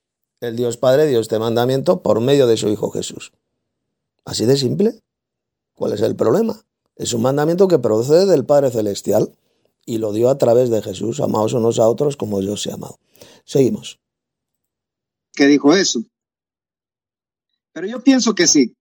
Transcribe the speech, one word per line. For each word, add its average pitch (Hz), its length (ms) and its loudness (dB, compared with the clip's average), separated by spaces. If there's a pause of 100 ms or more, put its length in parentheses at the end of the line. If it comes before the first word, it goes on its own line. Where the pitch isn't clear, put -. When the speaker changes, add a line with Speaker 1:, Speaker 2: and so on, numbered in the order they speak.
(400)
Speaker 1:
el 120 160 -8
Dios 117 220 -4
Padre 139 300 4
dio 127 120 2
este 110 200 -2
mandamiento 127 640 0
por 107 180 2
medio 135 260 2
de 113 80 4
su 110 140 -2
Hijo 107 200 -4
Jesús. - 440 -12 (880)
Así - 220 -6
de 131 100 4
simple. 147 440 -2 (760)
¿Cuál - 180 -6
es 104 100 -6
el 110 140 -2
problema? 196 500 -2 (300)
Es 110 180 -8
un 117 80 -2
mandamiento 151 460 0
que 170 120 2
procede 123 460 2
del 156 200 2
Padre 139 260 2
Celestial 107 640 -2 (520)
y 120 120 -6
lo 107 160 -4
dio 117 160 2
a 139 80 0
través 123 320 2
de 110 120 -2
Jesús: 101 380 -8
"Amaos 110 320 -2
unos 117 280 0
a 110 100 4
otros 143 260 -2
como 101 260 -6
yo 98 120 -4
os 95 120 -10
he - 60 -8
amado". - 260 -14 (460)
Seguimos. - 560 -2 (1300)
Speaker 2:
Que 143 140 4
dijo 143 280 4
eso. 160 280 -2 (1700)
Pero 170 140 -10
yo 240 160 -10
pienso 240 320 4
que 175 100 2
sí. 143 360 2